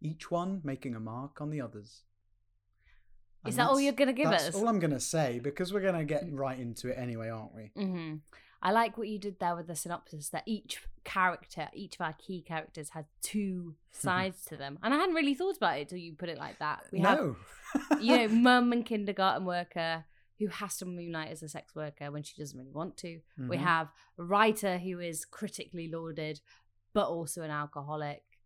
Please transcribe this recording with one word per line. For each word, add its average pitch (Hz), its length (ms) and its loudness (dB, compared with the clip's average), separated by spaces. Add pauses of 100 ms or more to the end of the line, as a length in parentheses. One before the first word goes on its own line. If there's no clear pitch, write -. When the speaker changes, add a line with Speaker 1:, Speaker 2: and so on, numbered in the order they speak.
Speaker 1:
each 156 300 -8
one 180 340 -2
making 135 300 -6
a 110 60 -6
mark 120 400 -8
on 151 100 -4
the 151 100 -4
others. 110 420 -12 (1400)
Speaker 2:
Is 220 80 -2
Speaker 1:
And - 40 2
Speaker 2:
that 240 100 6
all 277 60 8
Speaker 1:
that's, 277 100 6
Speaker 2:
you're 277 80 4
gonna 262 220 4
give 175 160 4
Speaker 1:
that's 165 180 6
Speaker 2:
us? 170 60 -2
Speaker 1:
all 208 140 4
I'm 220 120 4
gonna 151 200 2
say, 135 380 2
because 143 340 -2
we're 202 100 0
gonna 175 220 2
get 147 200 0
Speaker 2:
Mm. 147 140 -6
Speaker 1:
right 131 200 -2
into 120 300 -6
it 127 100 -2
anyway, 113 300 -4
aren't 110 260 -8
we? 110 220 -16
Speaker 2:
Mm-hmm. 175 400 -4 (460)
I 185 100 2
like 226 240 2
what 220 120 -6
you 214 100 -6
did 196 200 -8
there 175 160 0
with 170 120 -6
the 170 100 -8
synopsis, 165 540 -8
that 160 160 -6
each - 340 -6 (240)
character, 180 680 -2
each 190 220 -12
of - 40 -20
our 160 140 -2
key 185 260 -10
characters, 160 500 -8
has 160 140 -10 (160)
two 185 540 -2 (100)
Speaker 1:
<laughs> - 80 -20
Speaker 2:
sides 185 540 -2
to 156 100 -12
them. 139 260 -10
And 240 120 4
I - 20 4
hadn't 349 180 4
really 285 200 4
thought 370 240 0
about 165 200 2
it 143 120 -6
till 180 80 -8
you 170 160 -10
put 170 160 -6
it 156 80 -8
like - 220 -8
that. 151 300 -2
We - 100 0
have, 196 180 8
Speaker 1:
No. 165 180 0 (320)
<laughs> 294 320 2
Speaker 2:
you 233 160 8
know, 233 120 6
mum 240 440 8
and 233 140 2
kindergarten 190 580 2
worker 175 600 -2 (320)
who 208 80 0
has - 320 -6
to 185 80 -8
moonlight 170 440 -6
as 156 120 -10
a 156 60 -10
sex - 260 -12
worker 147 360 -8
when 147 120 -6
she - 180 -14
doesn't 139 180 -10
really 131 140 -16
want 160 240 -6
to. 165 240 -12 (160)
We 127 220 -4
Speaker 1:
Mm-hmm. 180 80 -2
Speaker 2:
have 165 260 4 (260)
a 170 60 -8
writer 202 540 4
who 180 220 -6
is 170 260 -6
critically - 600 -8
lauded, 160 540 -6 (540)
but 202 140 4
also 165 340 -4
an 156 80 -6
alcoholic 147 720 -6 (240)